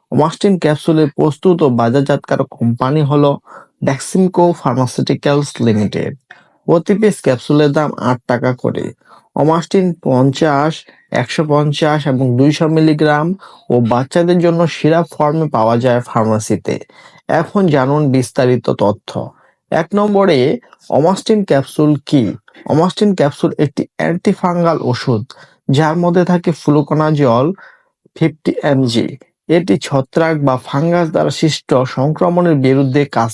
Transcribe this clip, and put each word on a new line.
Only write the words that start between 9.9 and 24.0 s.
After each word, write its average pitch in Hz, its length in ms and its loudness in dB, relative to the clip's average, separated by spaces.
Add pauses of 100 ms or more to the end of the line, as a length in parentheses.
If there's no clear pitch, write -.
পঞ্চাশ, 139 720 0 (400)
একশো 123 320 -4
পঞ্চাশ 147 600 0
এবং 131 180 0 (120)
দুইশো 147 320 2
মিলিগ্রাম 156 580 2 (440)
ও 123 100 2
বাচ্চাদের 135 580 0
জন্য 170 300 2
সিরাপ 160 420 0
ফর্মে 151 380 -2
পাওয়া 113 300 2
যায় 120 220 2
ফার্মেসিতে। 110 760 -2 (540)
এখন 165 400 0
জানুন 143 420 2
বিস্তারিত 127 560 0 (120)
তথ্য। 104 320 -2 (640)
এক 165 220 -2
নম্বরে, 196 440 2 (520)
অমাস্টিন 196 540 0
ক্যাপসুল 151 460 0 (160)
কি? 139 160 2 (440)
অমাস্টিন 175 480 0
ক্যাপসুল 147 440 0
একটি 147 240 -2 (140)
অ্যান্টিফাঙ্গাল 175 840 -2